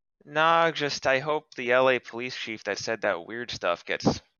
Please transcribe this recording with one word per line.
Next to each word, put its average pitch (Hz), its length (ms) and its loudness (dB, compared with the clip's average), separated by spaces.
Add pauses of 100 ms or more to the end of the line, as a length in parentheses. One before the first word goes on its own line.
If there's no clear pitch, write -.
(260)
Nah, 165 460 4
just 147 340 -4
I 135 140 4
hope 151 340 -4
the 120 180 -2
L 131 160 6
A 127 100 4
police 120 380 -10
chief 110 280 -10
that 98 140 -4
said 110 220 -6
that 90 260 -2
weird 113 240 -10
stuff 87 360 -2
gets 90 340 0 (200)